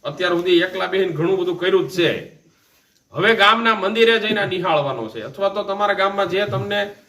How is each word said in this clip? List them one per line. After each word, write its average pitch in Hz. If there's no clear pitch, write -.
અત્યાર 175
સુધી 175
એકલા 185
બેસીને 185
ઘણું 180
બધું 175
કર્યું 185
જ -
છે. 165
હવે 190
ગામના 226
મંદિરે 226
જઈને 214
નિહાળવાનો 151
છે, 113
અથવા 196
તો 208
તમારા 202
ગામમાં 196
જે 202
તમને 202